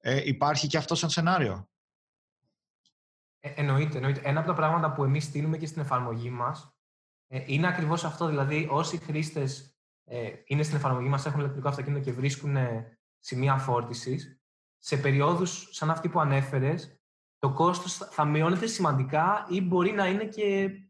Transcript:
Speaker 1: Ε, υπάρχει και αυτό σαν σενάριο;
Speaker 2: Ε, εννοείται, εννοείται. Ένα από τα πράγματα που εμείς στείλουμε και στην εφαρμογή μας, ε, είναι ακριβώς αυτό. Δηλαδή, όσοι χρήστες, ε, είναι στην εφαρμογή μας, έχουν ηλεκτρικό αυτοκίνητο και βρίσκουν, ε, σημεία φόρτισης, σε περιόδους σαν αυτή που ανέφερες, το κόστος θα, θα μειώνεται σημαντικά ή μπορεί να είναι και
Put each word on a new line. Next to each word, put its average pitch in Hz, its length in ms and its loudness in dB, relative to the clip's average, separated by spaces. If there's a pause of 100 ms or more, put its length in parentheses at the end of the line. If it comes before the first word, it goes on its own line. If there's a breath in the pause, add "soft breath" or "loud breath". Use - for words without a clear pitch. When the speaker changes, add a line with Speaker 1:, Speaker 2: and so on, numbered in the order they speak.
Speaker 1:
Ε, 135 220 0
υπάρχει 143 420 0
και 147 100 0
αυτό 156 180 0
σαν 165 160 0
σενάριο; 151 580 0 (1700)
Speaker 2:
Ε, 143 160 -12
εννοείται, 143 400 2
εννοείται. 135 280 0
Ένα 143 140 2
από 160 100 0
τα 175 60 2
πράγματα 160 380 2
που 139 120 0
εμείς 143 200 2
στείλουμε 151 340 -2
και 160 80 -6
στην 151 160 -6
εφαρμογή 123 480 -2
μας, 123 460 -6 (500)
ε, 131 200 -8
είναι 143 200 2
ακριβώς 170 380 0
αυτό. 165 220 -2
Δηλαδή, 151 440 0
όσοι 165 280 0
χρήστες, 151 800 -4 (260)
ε, 117 260 -8 (140)
είναι 143 180 0
στην 151 140 0
εφαρμογή 131 320 0
μας, 139 180 0
έχουν 147 140 -2
ηλεκτρικό 139 280 -2
αυτοκίνητο 135 360 -2
και 127 80 -2
βρίσκουν, 135 440 -2
ε, 117 420 -2 (200)
σημεία 135 400 2
φόρτισης, 120 840 -2 (380)
σε - 180 -2
περιόδους 143 760 2
σαν 156 200 -2
αυτή 165 180 0
που 170 120 2
ανέφερες, 139 800 0 (380)
το 135 140 0
κόστος 175 440 2
θα, - 100 -10
θα - 180 0
μειώνεται 160 420 2
σημαντικά 160 840 2
ή 185 100 0
μπορεί 180 320 2
να 202 140 2
είναι 202 180 0
και 196 460 0 (200)